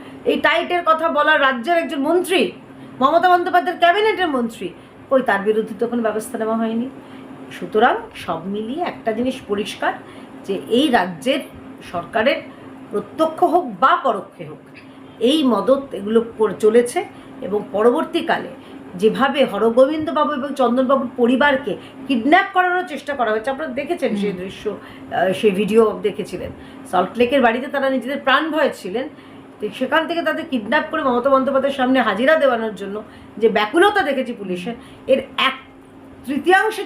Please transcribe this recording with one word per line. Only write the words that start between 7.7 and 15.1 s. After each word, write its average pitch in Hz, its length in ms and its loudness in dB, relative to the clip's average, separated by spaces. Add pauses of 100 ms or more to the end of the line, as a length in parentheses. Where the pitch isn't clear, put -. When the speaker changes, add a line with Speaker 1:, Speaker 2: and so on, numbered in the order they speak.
Speaker 1:
সব 165 300 -8
মিলিয়ে 220 380 -6
একটা - 280 -4
জিনিস 247 240 -2 (120)
পরিষ্কার 208 460 -4 (520)
যে 196 140 -6 (100)
এই 269 200 4
রাজ্যের 196 500 0 (520)
সরকারের 220 440 0 (560)
প্রত্যক্ষ 277 520 -2
হোক 311 220 4 (140)
বা 285 160 4
পরোক্ষে 208 500 -4
হোক 147 160 -16 (580)